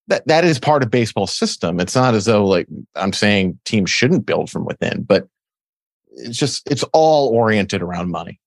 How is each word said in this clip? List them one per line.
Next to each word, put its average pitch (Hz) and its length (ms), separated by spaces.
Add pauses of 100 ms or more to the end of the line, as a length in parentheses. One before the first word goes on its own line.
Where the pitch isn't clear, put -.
that, - 200
that 156 200
is 156 120
part 147 240
of 110 80
baseball 113 360
system. 90 520
It's 90 160
not 127 200
as 104 100
though, 104 220
like, 92 200 (300)
I'm 92 160
saying 98 540
teams 98 240
shouldn't 117 340
build - 240
from - 160
within, - 380
but - 260 (880)
it's 120 220
just, - 320
it's 143 140 (100)
all 156 340
oriented 107 540
around 87 280
money. 82 360